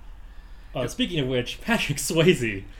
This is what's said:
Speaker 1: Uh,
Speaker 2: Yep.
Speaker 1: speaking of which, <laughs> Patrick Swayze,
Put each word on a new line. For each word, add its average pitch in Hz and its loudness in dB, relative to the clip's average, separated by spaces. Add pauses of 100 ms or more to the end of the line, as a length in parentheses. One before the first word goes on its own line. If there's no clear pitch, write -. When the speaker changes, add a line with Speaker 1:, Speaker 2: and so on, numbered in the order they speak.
(760)
Speaker 1:
Uh, 135 -2
Speaker 2:
Yep. 120 0
Speaker 1:
speaking 180 -2
of 131 2
which, 127 -2
<laughs> - -14
Patrick 196 2
Swayze, 135 4 (160)